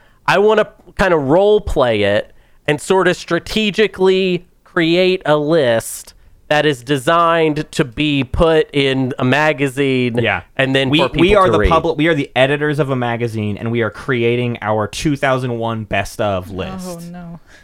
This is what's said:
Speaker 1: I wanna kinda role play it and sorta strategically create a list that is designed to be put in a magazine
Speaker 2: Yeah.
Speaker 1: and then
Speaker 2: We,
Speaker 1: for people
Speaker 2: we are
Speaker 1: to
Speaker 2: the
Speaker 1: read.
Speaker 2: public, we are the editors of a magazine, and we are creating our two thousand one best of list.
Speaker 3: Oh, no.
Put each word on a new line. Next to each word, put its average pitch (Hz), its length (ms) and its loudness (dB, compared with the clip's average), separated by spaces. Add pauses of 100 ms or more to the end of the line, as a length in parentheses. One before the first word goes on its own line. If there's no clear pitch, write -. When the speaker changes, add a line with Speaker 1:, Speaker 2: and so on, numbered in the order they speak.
(260)
Speaker 1:
I 156 140 2
wanna 214 280 2 (300)
kinda 185 200 2
role 190 440 2
play 120 420 0
it 101 300 0 (340)
and 147 140 0
sorta 185 320 2
strategically 190 1300 0 (180)
create 180 600 0
a 151 120 2
list 143 760 0 (360)
that 151 160 2
is 139 180 0
designed 156 920 0
to 160 100 -2
be 139 400 -2
put 160 480 2
in 135 480 0
a 131 60 0
magazine 135 920 0
Speaker 2:
Yeah. 101 260 -2 (120)
Speaker 1:
and 135 180 -2
then 135 160 2
Speaker 2:
We, 147 100 2
Speaker 1:
for 131 100 2
people 143 120 -2
Speaker 2:
we 196 140 4
are 185 120 6
Speaker 1:
to - 40 2
Speaker 2:
the - 80 2
Speaker 1:
read. 196 100 2
Speaker 2:
public, 165 280 2
we 151 100 2
are 170 80 2
the 139 200 -4
editors 143 440 0
of 139 100 0
a 135 60 0
magazine, 113 600 -4
and 113 140 -6
we 117 100 0
are 107 80 0
creating 120 720 -2
our 107 260 -2
two - 300 -2
thousand 131 400 -2
one 113 260 -6
best 101 380 -4
of 95 300 -2
list. 131 360 -8
Speaker 3:
Oh, 170 120 -10 (120)
no. 170 280 -16 (240)